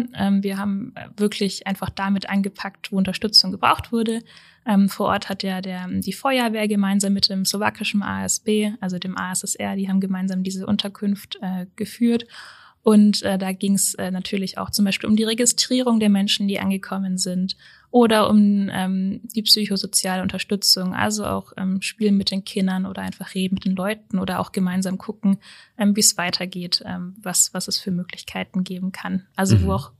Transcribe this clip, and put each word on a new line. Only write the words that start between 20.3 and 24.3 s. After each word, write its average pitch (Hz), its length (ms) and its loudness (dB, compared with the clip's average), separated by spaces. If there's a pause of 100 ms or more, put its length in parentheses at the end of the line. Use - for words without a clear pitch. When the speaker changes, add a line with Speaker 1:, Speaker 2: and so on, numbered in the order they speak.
Speaker 1:
also 208 320 0
auch, 196 300 -4
ähm, 190 260 -2
Spielen 208 340 2
mit 196 140 0
den 196 140 -4
Kindern 190 420 -2
oder 190 160 -8
einfach 185 320 -10
reden 190 200 0
mit 190 100 -6
den 190 100 2
Leuten 196 440 -4
oder 185 200 -2